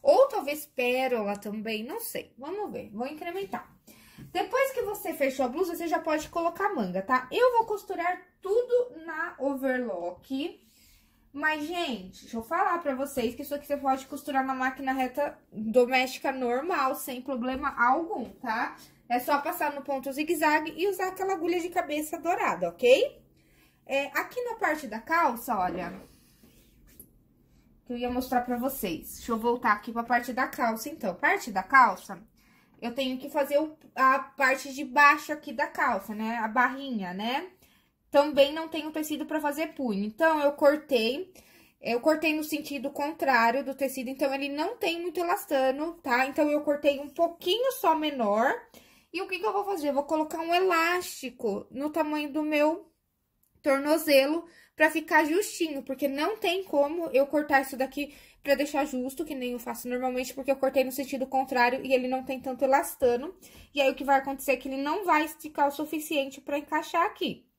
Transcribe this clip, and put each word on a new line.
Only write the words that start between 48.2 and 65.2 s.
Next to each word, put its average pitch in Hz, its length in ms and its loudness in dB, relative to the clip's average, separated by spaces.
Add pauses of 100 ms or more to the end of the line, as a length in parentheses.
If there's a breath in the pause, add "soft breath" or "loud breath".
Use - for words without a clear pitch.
E 349 120 -6
o 381 40 -4
que 370 120 -6
que 381 80 -4
eu 381 60 0
vou 392 120 0
fazer? 330 240 -2
Eu 277 60 0
vou 285 100 0
colocar 311 360 -2
um 330 140 0
elástico 339 1160 0
no 277 180 -4
tamanho 302 420 -2
do 302 120 -2
meu 302 500 0 (720)
tornozelo 294 840 4 (280 loud breath)
pra 311 140 4
ficar 320 360 4
justinho, 311 580 0
porque 269 240 -4
não 302 300 0
tem 381 260 0
como 320 480 0
eu 269 160 6
cortar 294 360 2
isso 269 140 -6
daqui 277 400 -4 (280 loud breath)
pra 277 100 6
deixar 294 300 0
justo, 262 400 -6
que 311 100 -8
nem 247 180 -6
eu 247 60 -8
faço 233 300 -10
normalmente, 254 440 -4
porque 269 200 -2
eu 262 40 2
cortei 269 280 2
no 254 80 -4
sentido 254 340 -4
contrário 262 580 0
e 262 80 0
ele 254 140 2
não 262 160 -2
tem 262 180 -8
tanto 262 240 -2
elastano. 269 680 2 (400 loud breath)
E 285 80 2
aí, 269 80 6
o 254 40 -2
que 277 100 -8
vai 269 140 4
acontecer 269 340 -2
é 254 40 4
que 262 120 -10
ele 269 120 -4
não 320 240 -2
vai 311 200 4